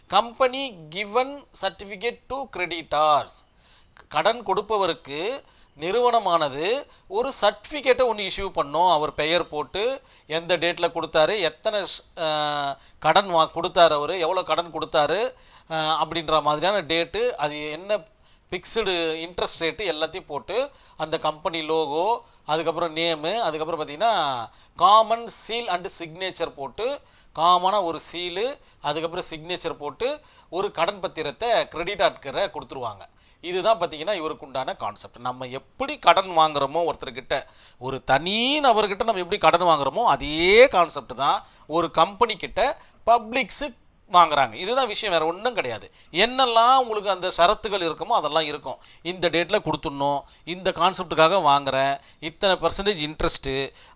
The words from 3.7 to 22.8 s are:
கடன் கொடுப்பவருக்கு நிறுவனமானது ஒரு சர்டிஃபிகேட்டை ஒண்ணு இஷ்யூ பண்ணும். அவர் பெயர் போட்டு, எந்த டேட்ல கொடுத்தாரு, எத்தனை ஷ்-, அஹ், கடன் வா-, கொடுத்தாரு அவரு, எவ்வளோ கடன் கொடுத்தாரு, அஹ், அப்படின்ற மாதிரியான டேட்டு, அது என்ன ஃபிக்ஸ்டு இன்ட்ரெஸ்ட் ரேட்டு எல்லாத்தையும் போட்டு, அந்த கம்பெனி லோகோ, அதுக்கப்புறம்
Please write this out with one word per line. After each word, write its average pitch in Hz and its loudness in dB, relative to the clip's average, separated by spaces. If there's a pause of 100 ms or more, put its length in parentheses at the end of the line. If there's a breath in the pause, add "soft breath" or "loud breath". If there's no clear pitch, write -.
கடன் 220 0
கொடுப்பவருக்கு 196 -2 (320 soft breath)
நிறுவனமானது 185 0 (220 soft breath)
ஒரு 254 -2
சர்டிஃபிகேட்டை 254 0
ஒண்ணு 196 -4
இஷ்யூ 196 -6
பண்ணும். 160 0
அவர் 151 2
பெயர் 165 0
போட்டு, 185 -6 (240 soft breath)
எந்த 170 0
டேட்ல 170 0
கொடுத்தாரு, 165 2
எத்தனை 202 -2
ஷ்-, - -6 (140)
அஹ், 147 -2 (220 soft breath)
கடன் 180 2
வா-, 160 4
கொடுத்தாரு 170 6
அவரு, 151 0
எவ்வளோ 180 0
கடன் 170 -2
கொடுத்தாரு, 160 0 (380 loud breath)
அஹ், 156 0
அப்படின்ற 156 0
மாதிரியான 156 2
டேட்டு, 170 0
அது 151 -4
என்ன 190 -4 (500 soft breath)
ஃபிக்ஸ்டு - -4 (320)
இன்ட்ரெஸ்ட் 170 -4
ரேட்டு 170 -2
எல்லாத்தையும் 156 -4
போட்டு, 196 -4 (260 soft breath)
அந்த 156 -4
கம்பெனி 156 -4
லோகோ, 160 0 (260 soft breath)
அதுக்கப்புறம் 160 -2